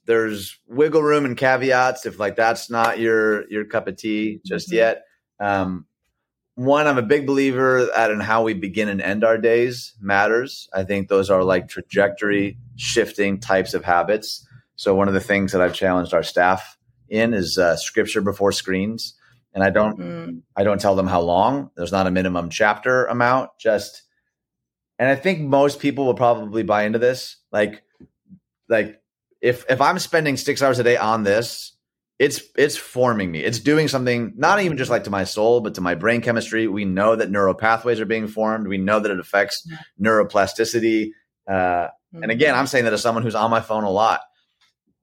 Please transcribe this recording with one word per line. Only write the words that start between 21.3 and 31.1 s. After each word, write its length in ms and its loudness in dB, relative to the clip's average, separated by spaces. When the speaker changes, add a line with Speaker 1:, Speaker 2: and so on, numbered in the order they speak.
Speaker 1:
There's 160 -8
not 140 0
a 40 0
minimum 400 -2
chapter 560 0
amount. 520 0
Just, 440 -2
and 100 2
I 80 4
think 240 -2
most 400 2
people 240 -2
will 100 2
probably 480 0
buy 220 2
into 140 0
this. 380 -2
Like, 320 0
like, 320 0
if, 280 0
if 120 2
I'm 180 2
spending 380 -2
six 260 -4
hours 160 2
a 60 0
day 120 4
on 280 0